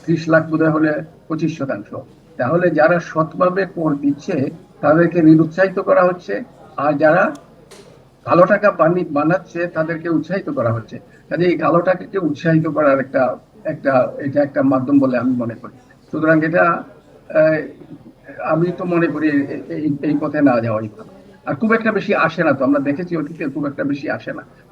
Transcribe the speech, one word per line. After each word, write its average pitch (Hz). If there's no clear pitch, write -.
ত্রিশ 165
লাখ 160
বোধহয় 160
হলে 156
পঁচিশ 160
শতাংশ। 113
তাহলে 170
যারা 160
সৎভাবে 180
কর 160
দিচ্ছে, 143
তাদেরকে 165
নিরুৎসাহিত 160
করা 190
হচ্ছে, 190
আর 147
যারা 156
কালো 165
টাকা 202
বানি-, 170
বানাচ্ছে, 170
তাদেরকে 160
উৎসাহিত 170
করা 120
হচ্ছে। 113
কাজে 165
এই 170
কালো 156
টাকাকে 185
উৎসাহিত 160
করার 143
একটা, 131
একটা, 139
এটা 143
একটা 139
মাধ্যম 135
বলে 131
আমি 123
মনে 120
করি। -
সুতরাং 156
এটা, 165
আহ, -
আমি 165
তো 185
মনে 170
করি 151
এ-, 143
এ-, 151
এই, 151
এই 147
পথে 147
না 123
যাওয়াই 110
ভালো। -
আর 147
খুব 220
একটা 226
বেশি 196
আসে 160
না 151
তো, 131
আমরা 139
দেখেছি 160
অতীতে 151
খুব 143
একটা 139
বেশি 139
আসে 123
না। -